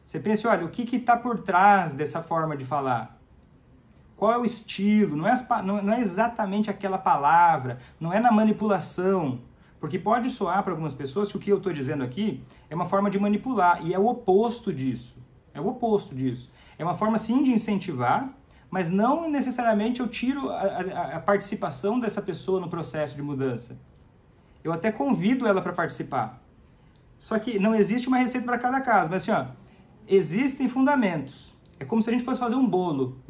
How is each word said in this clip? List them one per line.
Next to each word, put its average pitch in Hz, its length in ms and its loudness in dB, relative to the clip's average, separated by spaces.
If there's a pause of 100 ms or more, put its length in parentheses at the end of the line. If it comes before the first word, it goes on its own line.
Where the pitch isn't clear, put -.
Você - 140 -10
pense, 214 260 0
"Olha, 180 200 2
o - 20 -6
que 233 160 -6
que 233 140 -2
tá 240 180 4
por 233 240 -4
trás 190 520 4
dessa 143 300 -4
forma 156 340 -2
de 131 80 -8
falar? 131 540 -4 (1000)
Qual 208 140 4
é 240 80 2
o 240 60 -2
estilo?" 202 720 2
Não 160 100 -2
é 233 60 4
as 254 100 2
pa-, 180 200 -2
não, 196 200 -2
não 202 100 0
é 247 80 2
exatamente 208 720 -2
aquela 190 280 -4
palavra, 151 800 4 (200)
não 165 140 -6
é 208 80 2
na 240 100 4
manipulação. 190 1080 2 (400)
Porque 156 180 -6
pode 226 320 0
soar 190 320 -2
pra 190 100 -4
algumas 156 220 -6
pessoas 196 380 -4
que - 60 -8
o - 20 -6
que 202 100 -4
eu 196 100 4
tô 185 120 -2
dizendo 143 320 -4
aqui 170 400 -4 (260)
é 151 40 -10
uma 170 120 -2
forma 196 240 2
de 196 80 -2
manipular, 202 680 2
e 165 80 -2
é 180 60 0
o 202 80 4
oposto 220 640 2
disso. 131 500 -6 (300)
É 143 80 -12
o 180 80 -2
oposto 208 460 -2
disso. 127 360 -4 (280)
É 151 60 -6
uma 170 120 -2
forma, 220 220 0
sim, 247 240 0
de 262 80 4
incentivar, 185 840 0 (380)
mas 180 200 -2
não 277 400 2
necessariamente 240 680 0
eu 240 80 -2
tiro 262 420 -4
a, - 60 -6
a, 170 600 -4
a 151 40 -6
participação 202 800 -2
dessa 214 200 -4
pessoa 190 400 -4
no 170 80 -6
processo 156 460 -6
de 143 80 -10
mudança. 131 560 -6 (840)
Eu 160 80 -4
até 170 180 -2
convido 233 560 0
ela 190 160 2
pra 180 100 -6
participar. - 720 -4 (760)
Só 220 200 -4
que 220 200 -2
não 214 160 4
existe 220 340 2
uma 254 100 4
receita 247 260 0
pra 240 140 -2
cada 254 220 0
caso, 202 280 2
mas 185 140 -2
assim, - 80 -6
ó, 151 160 0 (640)
existem 208 600 2
fundamentos. 254 840 0 (240)
É 139 60 -8
como 220 180 0
se 226 80 0
a - 20 2
gente 247 120 0
fosse 254 160 -4
fazer 247 160 0
um 269 100 4
bolo, 170 640 -2